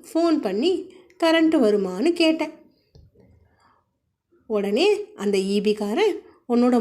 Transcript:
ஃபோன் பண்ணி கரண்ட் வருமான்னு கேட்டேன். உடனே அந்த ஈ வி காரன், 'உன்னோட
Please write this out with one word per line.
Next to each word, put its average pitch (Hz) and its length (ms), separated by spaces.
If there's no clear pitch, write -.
ஃபோன் 330 380
பண்ணி 220 300
கரண்ட் 320 380
வருமான்னு 208 560
கேட்டேன். 320 420
உடனே 208 360
அந்த 202 300
ஈ 196 160
வி 208 140
காரன், 226 400
'உன்னோட 247 360